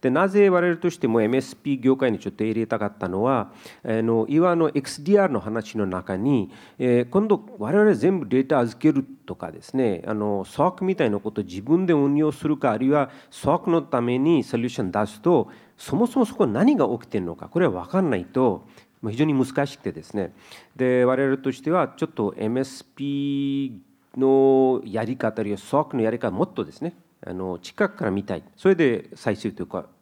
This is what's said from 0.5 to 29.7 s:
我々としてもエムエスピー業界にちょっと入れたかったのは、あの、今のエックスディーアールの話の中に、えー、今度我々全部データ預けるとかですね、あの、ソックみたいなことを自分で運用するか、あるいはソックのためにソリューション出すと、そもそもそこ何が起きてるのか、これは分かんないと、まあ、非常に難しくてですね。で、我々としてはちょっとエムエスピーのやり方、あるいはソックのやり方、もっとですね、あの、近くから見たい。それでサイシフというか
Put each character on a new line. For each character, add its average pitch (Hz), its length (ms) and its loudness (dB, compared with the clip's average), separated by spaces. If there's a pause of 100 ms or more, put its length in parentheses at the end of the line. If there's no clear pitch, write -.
我 180 180 2
々 170 100 0
と 175 120 -2
し - 80 -14
て 127 100 0
も 113 140 2
エ 107 60 2
ム 123 80 2
エ 135 40 2
ス - 160 -12
ピ 139 180 -4
ー 131 60 -8
業 131 160 4
界 131 160 0
に 101 60 -4
ち - 100 -8
ょ 98 40 -8
っ - 20 -20
と 110 100 -4
入 110 80 -2
れ 110 140 -2
た 113 120 -2
か 107 80 -2
っ 101 120 -8
た 92 100 -4
の 95 140 -2
は、 123 300 0 (300)
あ 123 60 -10 (140)
の、 113 260 2
今 170 280 2
の 160 120 2
エ - 40 -4
ッ 143 100 -2
ク - 80 -12
ス - 120 -14
デ 170 100 0
ィ 202 40 6
ー 196 60 6
ア - 20 4
ー 185 40 2
ル 143 60 -2
の 104 60 0
話 110 380 -6
の 101 80 2
中 92 320 -4
に、 117 320 0 (280)
え 123 220 2
ー、 123 80 -4
今 196 180 2
度 208 160 0 (160)
我 120 180 -2
々 208 180 6
全 165 260 2
部 123 80 -8
デ 131 160 2
ー - 20 -6
タ 147 120 2
預 117 200 -2
け 156 140 4
る 135 140 0 (180)
と 90 120 -10
か 82 160 -12
で 80 100 -18
す - 120 -18
ね、 113 320 0
あ 107 60 -4
の、 104 320 -2
ソ 147 240 0
ッ 180 80 -2
ク - 80 -6
み 185 120 0
た 151 100 0
い 110 40 0
な 101 80 -2
こ 107 120 -6
と 107 100 -6
を 98 40 -4
自 90 180 -12
分 165 240 2
で 175 80 2
運 143 220 2
用 151 140 2
す 151 160 -8
る 151 120 0
か、 131 140 0
あ 107 60 -2
る 131 80 0
い 135 40 2
は 143 200 2 (200)
ソ - 240 -2
ッ 170 100 -2
ク 180 60 -2
の 165 100 4
た 131 220 -2
め 123 160 0
に 147 260 2
ソ - 140 -4
リ 117 60 -2
ュ - 20 -2
ー - 20 -2
シ 120 120 -8
ョ 107 40 -2
ン 90 80 -6
出 104 140 0
す - 160 -14
と、 160 280 2 (260)
そ - 200 -6
も 226 100 2
そ 240 120 -2
も 254 60 4
そ - 100 -8
こ - 120 2
何 214 300 4
が 139 120 2
起 117 120 -4
き - 80 -20
て 110 100 -4
る 90 80 -4
の 82 100 -8
か、 - 120 -16
こ 170 120 -2
れ 180 60 4
は 90 180 -2
分 - 60 -16
か 185 100 0
ん 175 100 2
な 110 60 0
い 90 100 -4
と、 123 400 0 (360)
ま 113 60 -6
あ、 - 40 -4
非 113 60 -8
常 147 60 4
に 156 100 0
難 135 320 0
し - 120 -12
く - 40 -20
て 95 100 -6
で 78 100 -12
す - 120 -20
ね。 95 200 -6 (400)
で、 127 300 2
我 131 180 2
々 135 160 0
と 135 140 -4
し 131 80 -10
て 156 100 -4
は 170 260 0
ち - 80 -4
ょ - 20 -6
っ 160 60 -12
と 104 240 -4
エ 107 120 -4
ム 120 120 -2
エ 135 40 -2
ス - 200 -16
ピ 139 960 -6 (360)
ー - 20 -8
の 135 680 4
や 107 200 -4
り 123 120 -4
方、 110 240 -2
あ 107 40 -2
る 104 60 -4
い - 20 -2
は 98 60 -6
ソ - 240 -2
ッ 156 80 -6
ク 143 60 -6
の 117 60 0
や 110 80 2
り 117 80 -4
方、 117 120 -2
も 98 140 -2
っ - 80 -12
と 113 120 -6
で - 80 -14
す - 100 -14
ね、 170 120 -8 (300)
あ - 80 -12
の、 92 280 -8
近 - 280 -4
く 202 80 -10
か - 100 -4
ら 101 40 0
見 98 140 -4
た 92 120 -6
い。 76 60 -10 (140)
そ - 120 2
れ 190 60 6
で 135 400 0
サ - 160 -4
イ 104 60 -2
シ 107 140 -4
フ - 40 -14
と - 80 -10
い - 20 -6
う - 20 -14
か 87 200 -8 (160)